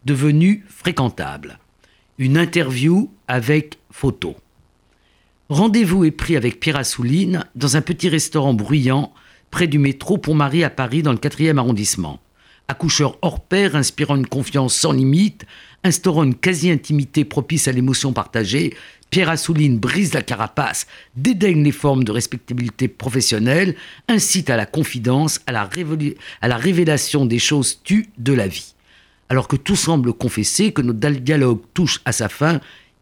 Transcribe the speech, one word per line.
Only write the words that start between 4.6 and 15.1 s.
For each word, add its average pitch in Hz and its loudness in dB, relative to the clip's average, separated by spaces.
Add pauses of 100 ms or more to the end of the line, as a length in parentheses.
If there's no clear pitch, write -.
Rendez-vous 190 4
est 156 4
pris 160 -2
avec 120 -2
Pierre 147 -2
Assouline 151 -2 (120)
dans 127 0
un 156 4
petit 175 -4
restaurant 147 0
bruyant 131 0 (380)
près 165 0
du 147 2
métro 139 0
Pont-Marie 151 0
à 135 0
Paris 131 -2
dans 147 2
le 117 0
quatrième 151 0
arrondissement. 101 -2 (480)
Accoucheur 143 -2
hors - -4
pair, 190 0
inspirant 143 0
une 131 0
confiance 131 -2
sans - 0
limite, 139 2 (380)